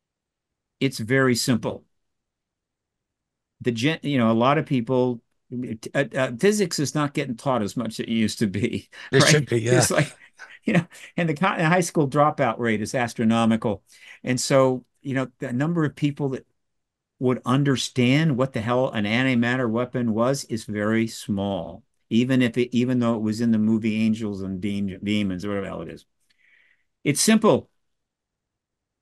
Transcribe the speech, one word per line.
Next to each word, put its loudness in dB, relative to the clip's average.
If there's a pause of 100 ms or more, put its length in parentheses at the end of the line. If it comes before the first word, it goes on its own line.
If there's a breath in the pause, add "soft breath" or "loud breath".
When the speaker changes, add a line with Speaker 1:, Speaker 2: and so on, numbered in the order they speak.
(800)
Speaker 1:
It's -2
very 2
simple. -2 (1800)
The -2
gen-, -2
you -2
know, 4
a 4
lot 4
of -2
people, 0 (760)
uh, 2 (120)
uh, 0
physics 2
is -2
not -2
getting -4
taught 0
as -6
much -6
as -4
it -8
used 0
to 2
be, -4 (120)
<laughs> -18
Speaker 2:
It 6
Speaker 1:
right? 2
Speaker 2:
should 0
be, 0
yeah. 2
Speaker 1:
It's 2
like, 0 (480 loud breath)
you 0
know, 2 (320 loud breath)
and 0
the 0
co-, 0
the 2
high 4
school 0
dropout 2
rate 0
is -6
astronomical. 2 (400 loud breath)
And -2
so, 2 (160)
you -6
know, -2 (120)
the -8
number 0
of -2
people -2
that -8 (720)
would 0
understand 2
what -2
the -4
hell 0
an -2
antimatter 0
weapon -2
was 0
is -8
very 0
small, -6 (280)
even 2
if -2
it, -2
even 0
though 2
it -4
was -2
in 2
the 2
movie 0
Angels -2
and -8
Dem-, -6
Demons, -2
or -6
whatever -4
the -10
hell -10
it -12
is. -18 (960)
It's 0
simple. 4 (1300)